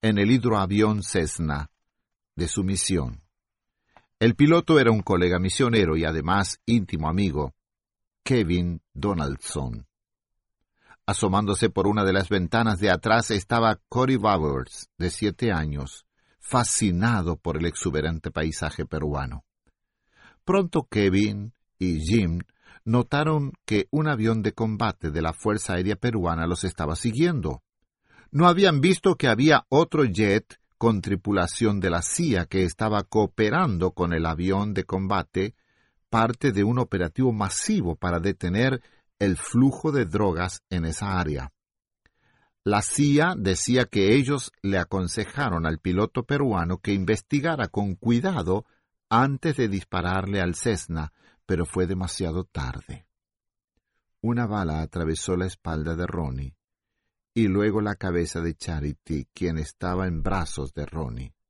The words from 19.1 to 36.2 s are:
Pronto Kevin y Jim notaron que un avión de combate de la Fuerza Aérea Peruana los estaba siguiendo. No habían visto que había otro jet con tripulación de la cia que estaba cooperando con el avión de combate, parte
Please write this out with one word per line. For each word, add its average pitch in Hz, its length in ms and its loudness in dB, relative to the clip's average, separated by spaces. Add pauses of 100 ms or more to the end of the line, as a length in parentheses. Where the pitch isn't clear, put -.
Pronto 175 420 0
Kevin 101 680 0 (240)
y 87 220 -2
Jim 87 400 0 (440)
notaron 143 680 0 (120)
que 104 260 0
un 156 160 0
avión 110 360 0
de 107 100 0
combate 107 580 -4
de 80 120 -2
la 80 100 -2
Fuerza 104 400 -2
Aérea 92 240 0
Peruana 87 500 -2
los 87 180 -2
estaba 82 300 -4
siguiendo. 117 680 -2 (680)
No 165 180 6
habían 175 320 6
visto 180 340 4
que - 140 0
había 135 400 6
otro 151 360 4
jet 104 540 2 (180)
con 113 240 2
tripulación 98 800 0
de 95 100 0
la 85 140 0
cia 113 440 0
que 95 180 0
estaba 104 400 -2
cooperando 107 880 0
con 87 200 -2
el 82 140 0
avión 95 480 -2
de 92 80 -4
combate, 95 720 -4 (560)
parte 117 400 0